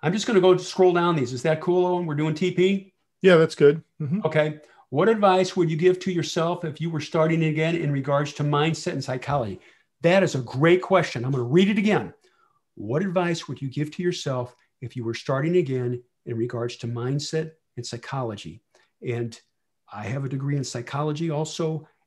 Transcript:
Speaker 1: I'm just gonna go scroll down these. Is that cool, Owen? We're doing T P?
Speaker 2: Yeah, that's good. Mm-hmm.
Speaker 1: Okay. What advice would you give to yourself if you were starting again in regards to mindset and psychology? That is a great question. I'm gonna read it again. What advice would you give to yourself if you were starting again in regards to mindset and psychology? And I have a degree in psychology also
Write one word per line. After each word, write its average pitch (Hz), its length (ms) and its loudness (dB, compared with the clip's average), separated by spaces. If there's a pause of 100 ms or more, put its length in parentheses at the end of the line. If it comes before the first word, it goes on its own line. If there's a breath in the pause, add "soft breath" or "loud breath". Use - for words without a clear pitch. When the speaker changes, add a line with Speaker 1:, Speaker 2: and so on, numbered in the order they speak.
Speaker 1:
I'm 156 120 0
just 214 140 -2
gonna 208 140 4
go 185 180 6
scroll 185 340 2
down 175 240 2
these. 127 160 -2
Is 123 100 -8
that 156 180 0
cool, 180 260 2
Owen? 180 200 -2
We're 151 80 -4
doing 156 200 0
T 180 180 0
P? 190 400 0 (280)
Speaker 2:
Yeah, 185 140 8
that's 160 220 4
good. 151 260 6 (180)
Mm-hmm. 151 240 -4
Speaker 1:
Okay. 151 360 0 (300 soft breath)
What 170 180 2
advice 190 480 4
would 170 140 2
you 165 60 -2
give 180 240 4
to 185 120 -4
yourself 170 520 -2
if 151 160 -8
you 165 80 -4
were 160 120 -4
starting 160 440 2
again 156 300 0
in 156 160 -2
regards 143 440 0
to 147 100 -4
mindset 151 480 0
and 135 100 -4
psychology? 131 580 -4 (420 soft breath)
That 180 200 4
is 147 140 0
a 131 40 -2
great 160 420 2
question. 170 420 0
I'm 139 80 -2
gonna 127 100 -2
read 170 260 4
it 214 100 0
again. 175 360 0 (600)
What 123 260 -4
advice 175 460 -2
would 131 120 -12
you 139 80 -8
give 151 240 -6
to 175 120 -6
yourself 135 500 -4 (260)
if 120 140 -12
you 123 80 -8
were 113 120 -4
starting 151 420 -2
again 127 440 -2 (260)
in 120 100 -6
regards 120 400 -4
to 120 100 -10
mindset 143 680 -6 (240)
and 123 80 -10
psychology? 113 760 -10 (440)
And 117 360 -6 (520)
I 107 120 -10
have 139 200 -6
a 131 40 -6
degree 139 280 -4
in 135 60 -2
psychology 151 680 -6
also 156 580 -4 (180 soft breath)